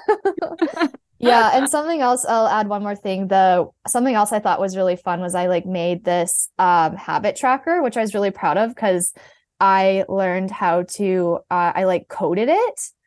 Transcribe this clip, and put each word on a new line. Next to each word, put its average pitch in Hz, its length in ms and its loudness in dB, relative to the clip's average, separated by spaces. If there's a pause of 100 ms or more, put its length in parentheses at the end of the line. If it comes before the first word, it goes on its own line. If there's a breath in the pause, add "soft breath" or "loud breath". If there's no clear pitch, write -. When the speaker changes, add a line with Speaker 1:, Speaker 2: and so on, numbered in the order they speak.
Speaker 1:
<laughs> 339 840 -2
Speaker 2:
<laughs> - 40 -20 (240)
Speaker 1:
Yeah, 233 320 6
and 269 160 2
something 311 320 -2
else, 254 240 0
I'll 226 220 2
add 208 220 0
one 202 160 -4
more 208 100 -6
thing. 196 320 -4
The, 185 400 4 (220)
something 254 260 0
else 214 160 2
I 220 80 0
thought 208 220 0
was 190 160 -4
really 185 180 0
fun 180 260 -4
was 180 140 -6
I, 180 140 0
like, 180 180 0
made 175 380 -4
this, 175 440 0 (120)
um, 175 340 4
habit 190 400 -4
tracker, 277 480 0
which 240 140 -2
I 233 60 0
was 208 120 -4
really 196 160 0
proud 175 260 -2
of 226 200 -2
'cause 180 360 0 (460 soft breath)
I 190 500 4
learned 190 440 -2
how 175 320 0 (100)
to, 185 460 0 (100)
uh, 175 240 0
I, 190 120 -2
like, 180 200 -2
coded 190 420 -2
it. 415 320 0 (260)